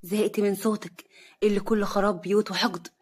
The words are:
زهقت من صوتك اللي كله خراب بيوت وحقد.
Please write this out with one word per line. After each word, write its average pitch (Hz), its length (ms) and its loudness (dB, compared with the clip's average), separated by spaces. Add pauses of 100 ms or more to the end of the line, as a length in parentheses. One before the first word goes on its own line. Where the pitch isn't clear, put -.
زهقت 214 380 0
من 202 140 2
صوتك 208 500 -4 (380)
اللي 202 180 4
كله 208 260 0
خراب 196 340 0
بيوت 202 300 0
وحقد. 180 380 -2 (140)